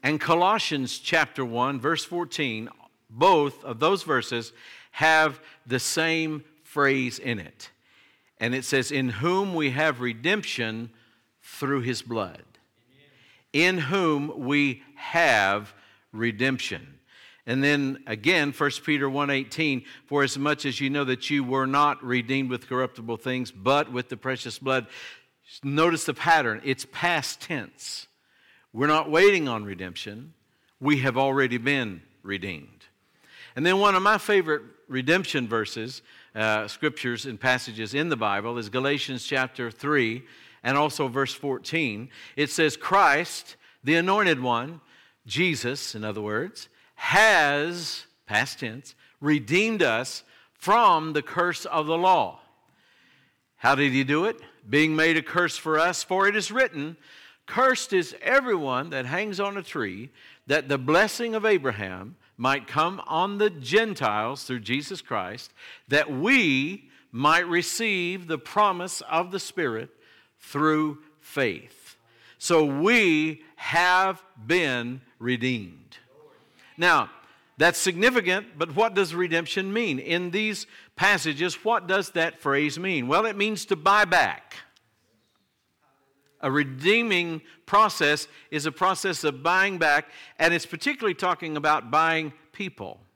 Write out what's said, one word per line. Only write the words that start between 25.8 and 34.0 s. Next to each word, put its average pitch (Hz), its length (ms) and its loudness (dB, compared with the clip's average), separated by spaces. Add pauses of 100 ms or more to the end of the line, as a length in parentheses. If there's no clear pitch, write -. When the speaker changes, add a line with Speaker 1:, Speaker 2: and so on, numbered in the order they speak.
Speaker 1:
the 151 100 -4
pattern. 135 520 2
It's 135 260 -2
past 170 480 -2
tense. - 680 -12 (680)
We're 127 140 0
not 156 220 2
waiting 175 380 6
on 113 160 -4
redemption. 101 680 -12 (480)
We 143 160 2
have 127 200 0
already 135 400 2
been 117 440 -2 (220)
redeemed. 95 640 -10 (680)
And 139 100 -2
then 190 140 4
one 202 160 6
of 185 80 2